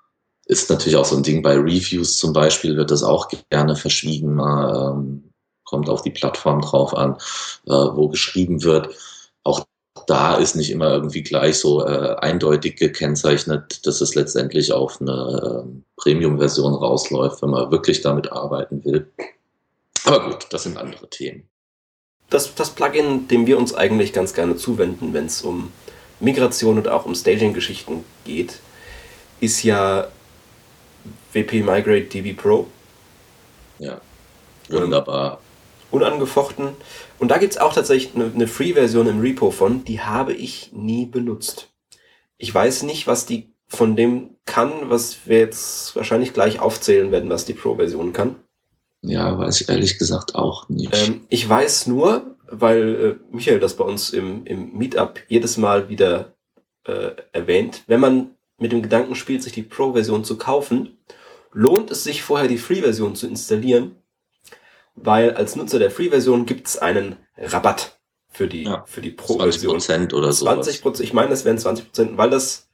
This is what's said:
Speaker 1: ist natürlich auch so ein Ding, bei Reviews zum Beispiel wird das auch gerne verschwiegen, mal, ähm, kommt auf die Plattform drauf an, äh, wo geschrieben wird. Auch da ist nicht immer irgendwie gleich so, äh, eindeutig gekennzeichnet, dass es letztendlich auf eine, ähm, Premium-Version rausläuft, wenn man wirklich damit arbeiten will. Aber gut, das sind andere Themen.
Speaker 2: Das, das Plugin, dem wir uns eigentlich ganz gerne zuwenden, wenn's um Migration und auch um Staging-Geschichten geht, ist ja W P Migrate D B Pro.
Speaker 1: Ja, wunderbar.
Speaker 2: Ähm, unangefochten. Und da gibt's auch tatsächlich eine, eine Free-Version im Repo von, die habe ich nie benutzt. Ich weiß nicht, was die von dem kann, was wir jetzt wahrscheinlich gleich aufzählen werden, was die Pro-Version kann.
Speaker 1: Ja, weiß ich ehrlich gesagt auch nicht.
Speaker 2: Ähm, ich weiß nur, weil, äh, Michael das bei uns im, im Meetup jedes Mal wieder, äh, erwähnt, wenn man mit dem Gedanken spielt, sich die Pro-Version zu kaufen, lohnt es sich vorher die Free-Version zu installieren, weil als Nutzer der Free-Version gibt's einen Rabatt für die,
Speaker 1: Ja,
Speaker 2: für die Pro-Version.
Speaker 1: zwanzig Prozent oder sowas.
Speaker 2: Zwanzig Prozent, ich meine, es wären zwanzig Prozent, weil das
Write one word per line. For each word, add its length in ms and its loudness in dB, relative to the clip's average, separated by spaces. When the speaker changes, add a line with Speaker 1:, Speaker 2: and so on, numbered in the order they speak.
Speaker 1:
ist 240 0
natürlich 260 2
auch 80 4
so 120 0
ein 60 2
Ding, 180 0
bei 140 4
Reviews 640 0
zum 160 0
Beispiel 440 2
wird 140 0
das 140 2
auch 240 0
gerne 260 2
verschwiegen, 580 -2
mal, 580 0
ähm, 380 -8
kommt 240 -4
auf 140 -2
die 80 -6
Plattform 500 -2
drauf 360 0
an, 180 0
äh, 40 -4
wo 380 2
geschrieben 560 -2
wird. 240 4
Auch 200 0
da 280 2
ist 220 2
nicht 140 -2
immer 200 0
irgendwie 320 -2
gleich 360 0
so, 280 2
äh, 300 -2
eindeutig 600 0
gekennzeichnet, 1120 -2
dass 140 -2
es 160 -2
letztendlich 560 0
auf 280 -2
eine, 640 -4
ähm, 200 -16
Premium-Version 800 2
rausläuft, 680 0
wenn 80 0
man 200 -2
wirklich 300 2
damit 320 -2
arbeiten 520 -6
will. 280 -2
Aber 260 4
gut, 180 -10
das 140 -6
sind 160 -8
andere 320 -16
Themen. 320 -12
Speaker 2:
Das, 240 0
das 160 -4
Plugin, 580 0
dem 180 6
wir 120 6
uns 160 0
eigentlich 400 2
ganz 180 0
gerne 240 0
zuwenden, 560 -2
wenn's 300 -4
um 280 -6
Migration 580 2
und 100 0
auch 160 0
um 100 -6
Staging-Geschichten 880 0
geht, 360 -8
ist 220 -2
ja 460 2
W 80 2
P 200 0
Migrate 420 2
D 180 -10
B 100 -6
Pro. 340 2
Speaker 1:
Ja, 220 -12
wunderbar. 640 -2
Speaker 2:
Ähm, 60 -16
unangefochten. 800 0
Und 120 2
da 60 6
gibt's 220 2
auch 160 4
tatsächlich 400 2
eine, 200 -2
eine 120 2
Free-Version 600 2
im 140 0
Repo 300 2
von, 340 2
die 160 -8
habe 320 -2
ich 400 -12
nie 320 -4
benutzt. 640 -6
Ich 160 -6
weiß 300 2
nicht, 220 -6
was 200 0
die 260 -8
von 300 0
dem 400 0
kann, 440 -2
was 360 -2
wir 120 6
jetzt 560 -2
wahrscheinlich 380 -2
gleich 260 0
aufzählen 540 2
werden, 180 0
was 140 -4
die 100 -8
Pro-Version 580 -2
kann. 240 -2
Speaker 1:
Ja, 360 -2
weiß 220 -2
ich 80 -6
ehrlich 300 0
gesagt 360 -4
auch 340 -4
nicht. 240 -6
Speaker 2:
Ähm, 360 0
ich 200 0
weiß 380 2
nur, 500 0
weil, 720 2
äh, 40 -12
Michael 260 2
das 160 0
bei 80 -2
uns 260 -4
im, 340 -6
im 320 -10
Meetup 520 -2
jedes 280 2
Mal 320 2
wieder, 460 0
äh, 280 -6
erwähnt, 540 -2
wenn 140 4
man 340 4
mit 140 -4
dem 100 2
Gedanken 320 0
spielt, 280 -6
sich 100 -12
die 100 -8
Pro-Version 600 0
zu 120 -6
kaufen, 640 -2
lohnt 380 4
es 140 -6
sich 180 -6
vorher 260 2
die 100 0
Free-Version 560 0
zu 140 -8
installieren, 680 0
weil 380 4
als 200 -2
Nutzer 240 -2
der 140 4
Free-Version 520 2
gibt's 320 -6
einen 400 -2
Rabatt 640 -2
für 200 -4
die, 160 -10
Speaker 1:
Ja, 220 -6
Speaker 2:
für 140 -16
die 120 -10
Pro-Version. 360 -2
Speaker 1:
zwanzig 200 -2
Prozent 460 0
oder 180 2
sowas. 220 2
Speaker 2:
Zwanzig 280 -4
Prozent, 240 -2
ich 80 -4
meine, 180 2
es 120 -4
wären 140 2
zwanzig 280 -4
Prozent, 320 -2
weil 120 4
das 440 -2